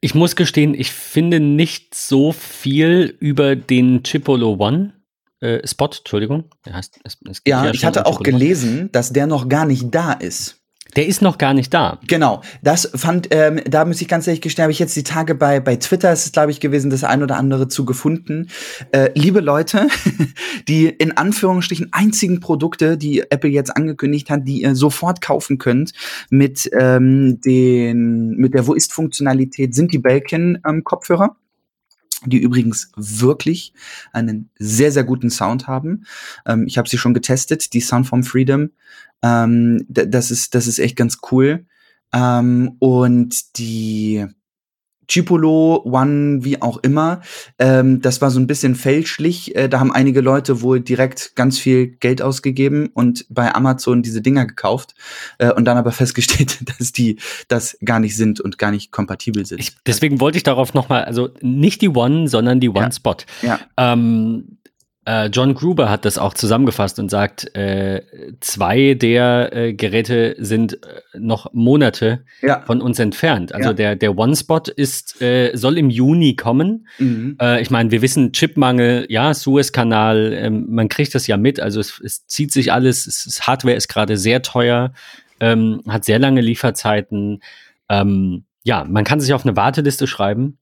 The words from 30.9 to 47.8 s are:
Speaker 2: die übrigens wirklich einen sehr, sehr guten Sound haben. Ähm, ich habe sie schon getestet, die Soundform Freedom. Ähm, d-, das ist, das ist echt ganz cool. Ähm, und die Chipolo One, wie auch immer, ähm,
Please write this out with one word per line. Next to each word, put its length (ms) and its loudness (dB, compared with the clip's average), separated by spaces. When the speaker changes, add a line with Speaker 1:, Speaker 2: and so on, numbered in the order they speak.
Speaker 2:
die 120 2
übrigens 580 0
wirklich 800 -2
einen 460 -6
sehr, 320 2
sehr 140 0
guten 260 -2
Sound 380 -4
haben. 340 -6
Ähm, 200 0
ich 120 -4
habe 100 -2
sie 100 -4
schon 160 2
getestet, 600 -2
die 60 0
Soundform 440 0
Freedom. 460 0
Ähm, 680 2
d-, 200 0
das 220 0
ist, 240 -6
das 120 2
ist 120 -4
echt 180 -2
ganz 220 0
cool. 360 2
Ähm, 640 2
und 800 2
die 680 -4
Chipolo 760 2
One, 580 0
wie 200 -4
auch 160 -4
immer, 420 0
ähm, 420 4